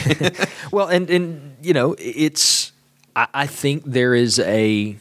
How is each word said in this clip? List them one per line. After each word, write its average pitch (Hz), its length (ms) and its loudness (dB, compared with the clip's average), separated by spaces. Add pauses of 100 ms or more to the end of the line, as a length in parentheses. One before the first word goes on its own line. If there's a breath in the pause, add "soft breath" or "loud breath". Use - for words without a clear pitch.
(260)
<laughs> - 460 -4
well, 196 160 0
and, 175 220 0
and, 165 520 -2
you 170 120 0
know, 143 260 2
it's, - 720 0 (460)
I, 117 160 2
I 143 140 0
think 143 360 -2
there 123 320 2
is 120 240 2
a, 107 600 0